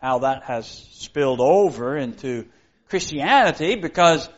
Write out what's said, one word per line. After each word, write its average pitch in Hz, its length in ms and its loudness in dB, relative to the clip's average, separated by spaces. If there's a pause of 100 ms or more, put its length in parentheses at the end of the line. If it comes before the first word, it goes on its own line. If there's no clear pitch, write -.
how 127 200 -2
that 135 240 -2
has 117 220 -8
spilled - 720 -4
over 139 560 2
into 123 500 -8 (420)
Christianity, 180 880 0
because 165 600 2